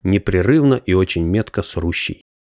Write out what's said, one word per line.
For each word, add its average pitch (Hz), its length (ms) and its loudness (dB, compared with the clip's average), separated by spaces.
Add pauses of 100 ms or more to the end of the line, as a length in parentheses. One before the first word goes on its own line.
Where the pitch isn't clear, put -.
непрерывно 101 760 2
и 92 180 -2
очень 92 320 0
метко 101 360 -2
срущий. - 640 -6 (180)